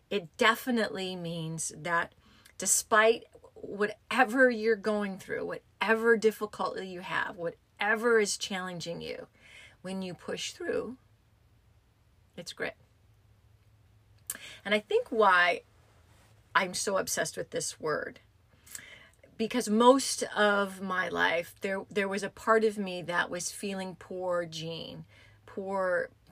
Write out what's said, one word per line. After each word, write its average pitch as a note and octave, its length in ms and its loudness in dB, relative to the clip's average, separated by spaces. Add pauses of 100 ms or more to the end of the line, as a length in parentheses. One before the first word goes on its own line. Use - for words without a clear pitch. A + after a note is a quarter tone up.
it G3 300 -4
definitely G#3+ 800 0
means E3 600 -6
that E3+ 380 -2 (440)
despite A3 680 4 (300)
whatever G#3+ 960 2
you're A3 280 2
going G3+ 420 -2
through, - 260 -8
whatever A3 720 2
difficulty G3+ 680 -2
you F3+ 140 -12
have, F3 360 -4
whatever A3 840 0
is G3+ 180 0
challenging F3 640 -8
you, - 240 -10 (560)
when F#3+ 180 -6
you F3+ 140 -8
push - 380 -8
through, B3+ 440 -6 (1400)
it's E3+ 160 -12
grit. - 240 -8 (1900)
And G#3+ 100 -2
I G#3+ 60 4
think A4+ 280 0
why F3+ 540 6 (920)
I'm F#3 200 0
so G3 220 -2
obsessed E3 400 -2
with F3 140 -8
this - 280 -8
word, - 420 -4 (1200)
because A3+ 300 -2
most B3 560 6 (120)
of G3+ 460 2
my F#3 260 -2
life, F3 540 0
there, G3 260 -4
there G3 200 -2
was G3 140 -4
a G3 60 -4
part A3 360 2
of G#3+ 120 2
me F#3 260 -6
that F3 280 -2
was F3 220 -6
feeling F#3+ 460 -8
poor F3+ 460 -4
Jean, D#3+ 600 -10 (420)
poor, F#3+ 640 -2 (220)